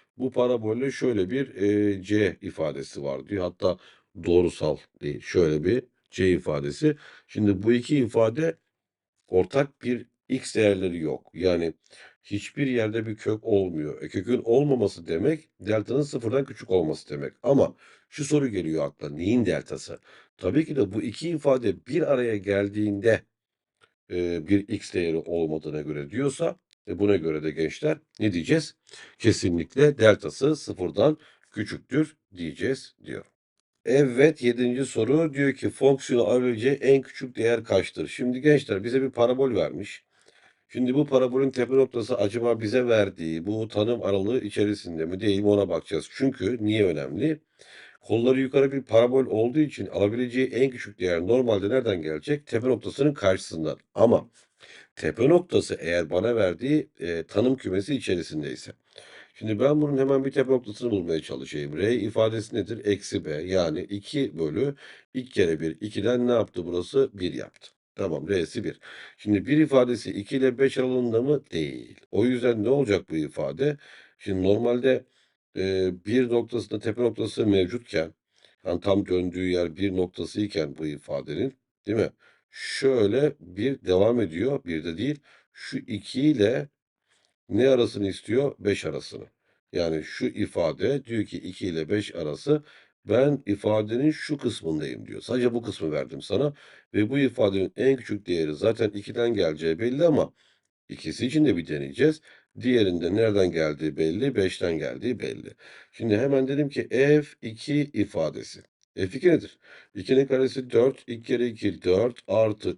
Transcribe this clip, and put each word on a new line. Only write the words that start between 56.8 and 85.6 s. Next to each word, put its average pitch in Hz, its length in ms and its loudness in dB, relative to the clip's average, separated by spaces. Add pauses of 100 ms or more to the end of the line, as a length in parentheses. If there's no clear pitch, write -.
e, 82 240 -4
tanım 123 320 0
kümesi 101 380 -2
içerisindeyse. 78 760 -6 (640)
Şimdi 107 260 -4
ben 147 220 4
bunun 143 160 2
hemen 135 260 2
bir 135 80 -4
tepe 131 200 2
noktasını 120 380 -2
bulmaya 85 320 0
çalışayım. 71 560 -8
R 107 160 2
ifadesi 110 640 0
nedir? 104 280 -4
Eksi 98 400 -2
B. 78 60 -8
Yani 85 520 0
iki 98 560 -6
bölü 90 360 -2 (400)
iki 123 160 -8
kere 82 300 2
bir, 80 200 -4
ikiden 113 460 -2
ne 123 60 2
yaptı 95 340 -2
burası? 90 480 0
Bir 90 200 -6
yaptı. - 360 -14 (240)
Tamam, 80 340 -6
R'si 98 360 -2
bir. 73 160 -8 (360)
Şimdi 101 300 0
bir 143 120 2
ifadesi 123 520 2
iki 101 260 -6
ile 127 220 2
beş 135 200 2
aralığında 123 440 0
mı? 139 200 0 (100)
Değil. 67 480 -6 (100)
O 101 140 2
yüzden 120 400 2
ne 113 40 0
olacak 120 420 2
bu 82 60 -4
ifade? 73 600 -2 (420)
Şimdi 95 240 -4
normalde, 123 640 2 (520)
e, 92 360 0 (140)
bir 120 240 2
noktasında 113 480 -2
tepe 113 240 -4
noktası 107 440 -2
mevcutken, 98 680 0 (520)
yani 87 140 -2
tam 98 260 2
döndüğü 90 440 0
yer 87 260 0
bir 92 200 -2
noktası 90 440 -4
iken 76 380 -4
bu 78 80 -6
ifadenin, 73 680 -6 (320)
değil 107 120 0
mi? 92 120 0 (400)
Şöyle 131 880 0
bir 95 440 -6
devam 101 360 4
ediyor, 101 440 -2
bir 80 200 -4
de 85 140 -6
değil. 139 220 -4 (320)
Şu - 260 -10